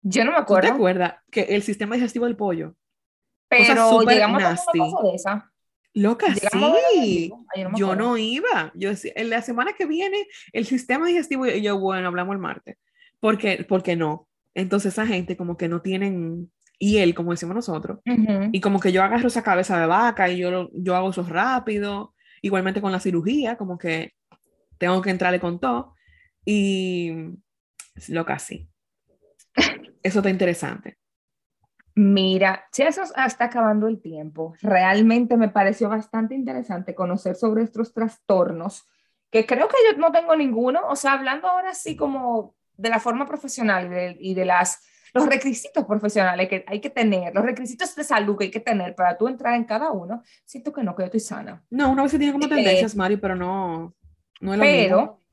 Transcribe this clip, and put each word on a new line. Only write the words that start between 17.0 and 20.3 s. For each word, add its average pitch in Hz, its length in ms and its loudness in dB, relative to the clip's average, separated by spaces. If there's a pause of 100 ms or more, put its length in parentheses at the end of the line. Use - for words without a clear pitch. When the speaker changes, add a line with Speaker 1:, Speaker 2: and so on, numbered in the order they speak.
Speaker 2:
como 175 160 -4
decimos 175 240 -6
nosotros, 196 500 -6
Speaker 1:
Ujú. 214 460 2
Speaker 2:
y 214 80 0
como 196 220 2
que 185 100 2
yo 185 120 4
agarro 240 240 2
esa 233 160 0
cabeza 185 360 0
de 165 60 2
vaca 202 440 2
y 180 80 -2